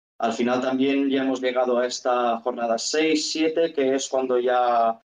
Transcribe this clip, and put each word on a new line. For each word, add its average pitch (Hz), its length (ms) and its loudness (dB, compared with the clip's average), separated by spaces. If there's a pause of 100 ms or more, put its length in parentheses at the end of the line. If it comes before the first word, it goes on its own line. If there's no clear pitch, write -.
(200)
al 113 140 -2
final 127 280 0
también 135 480 0
ya 135 140 0
hemos 127 180 -2
llegado 127 380 0
a 123 80 0
esta 123 540 0
jornada 117 360 -2
seis, 156 540 0
siete, 160 420 0
que 135 220 0
es 135 120 -4
cuando 131 300 0
ya 120 680 2